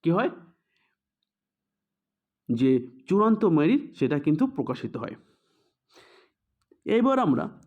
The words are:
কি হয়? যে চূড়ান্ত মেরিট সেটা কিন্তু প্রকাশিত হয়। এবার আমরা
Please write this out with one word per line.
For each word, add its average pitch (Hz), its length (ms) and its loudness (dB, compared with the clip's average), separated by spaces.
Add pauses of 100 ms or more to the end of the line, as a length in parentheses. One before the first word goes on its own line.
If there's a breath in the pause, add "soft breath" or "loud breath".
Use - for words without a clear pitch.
কি 165 80 0
হয়? 220 180 0 (2250)
যে 127 340 0 (220)
চূড়ান্ত 214 360 2
মেরিট 170 500 2
সেটা 143 240 -2
কিন্তু 156 280 0
প্রকাশিত 123 500 -8
হয়। 107 180 -10 (1700 soft breath)
এবার 247 340 2
আমরা 131 480 -2